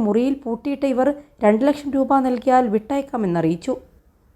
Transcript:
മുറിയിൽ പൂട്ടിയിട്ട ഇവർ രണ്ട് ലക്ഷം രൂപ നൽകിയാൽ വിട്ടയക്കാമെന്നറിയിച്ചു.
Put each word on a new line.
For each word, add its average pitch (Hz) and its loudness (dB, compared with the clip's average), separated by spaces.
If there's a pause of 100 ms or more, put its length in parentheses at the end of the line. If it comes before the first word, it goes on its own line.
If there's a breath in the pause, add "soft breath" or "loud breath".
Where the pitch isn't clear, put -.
മുറിയിൽ 240 2 (100)
പൂട്ടിയിട്ട 269 -6 (100)
ഇവർ 254 0 (360 loud breath)
രണ്ട് 214 4
ലക്ഷം 285 -2
രൂപ 269 2
നൽകിയാൽ 254 2 (120)
വിട്ടയക്കാമെന്നറിയിച്ചു. 208 -2 (640)